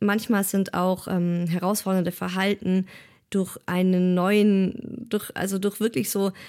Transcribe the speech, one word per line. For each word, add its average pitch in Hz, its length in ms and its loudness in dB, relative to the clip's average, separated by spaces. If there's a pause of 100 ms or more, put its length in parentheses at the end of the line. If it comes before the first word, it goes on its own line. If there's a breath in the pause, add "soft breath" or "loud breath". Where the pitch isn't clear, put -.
manchmal 208 440 2
sind 196 300 -2
auch, 185 340 0
ähm, 175 400 0
herausfordernde 180 640 0
Verhalten 185 720 0 (440 loud breath)
durch 190 360 -2
einen 180 480 2
neuen, 196 960 2
durch, - 280 -6
also 196 220 -2
durch 202 220 -2
wirklich - 300 -2
so 196 220 0 (160 loud breath)